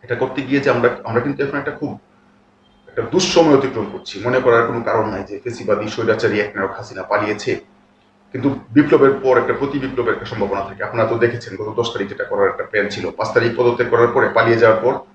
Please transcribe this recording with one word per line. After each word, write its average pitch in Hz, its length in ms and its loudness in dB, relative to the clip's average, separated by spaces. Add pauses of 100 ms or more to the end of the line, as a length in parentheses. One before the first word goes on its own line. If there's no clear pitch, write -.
এটা 123 120 -6
করতে 131 280 -4
গিয়ে 135 180 0
যে 135 100 0
আমরা, 120 340 2
আমরা 117 160 0
কিন্তু 143 240 -4
এখন 143 140 -4
একটা 139 120 -6
খুব - 300 -10 (880)
একটা - 160 -6
দুঃসময় 165 540 4
অতিক্রম 117 360 0
করছি। - 320 -12
মনে 127 160 2
করার 117 260 4
কোনো 117 160 -4
কারণ 107 280 -2
নাই 101 120 -6
যে 98 220 -12
ফেসিবাদী 107 440 -2
স্বৈরাচারী 107 520 0
একনায়ক 98 360 -4
হাসিনা 95 260 -14
পালিয়েছে, 104 580 -2 (720)
কিন্তু 135 260 0 (120)
বিপ্লবের 139 400 6 (120)
পর 127 160 4
একটা 117 140 0
প্রতি 139 260 -4
বিপ্লবের 120 360 -2
একটা - 120 -10
সম্ভাবনা 98 340 -4
থাকে। 95 240 -8
আপনারা 113 240 0
তো 117 100 0
দেখেছেন 117 380 -2
গত 87 180 -8
দশ 117 180 -2
তারিখ 98 160 -4
যেটা - 160 -8
করার 98 240 0
একটা - 160 -4
প্ল্যান 104 240 -2
ছিল, 104 220 -6
পাঁচ - 240 -6
তারিখ 117 220 4
পদত্যাগ 120 340 2
করার 117 180 4
পরে 127 200 2
পালিয়ে 113 300 4
যাওয়ার 110 240 6
পর 135 160 0 (160)